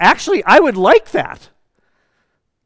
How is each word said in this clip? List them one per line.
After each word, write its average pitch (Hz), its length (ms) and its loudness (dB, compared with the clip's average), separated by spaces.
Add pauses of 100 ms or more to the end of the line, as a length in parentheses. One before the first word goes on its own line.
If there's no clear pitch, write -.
actually, 277 420 0
I 226 160 4
would 277 160 0
like 190 360 0
that." - 380 -12 (1160)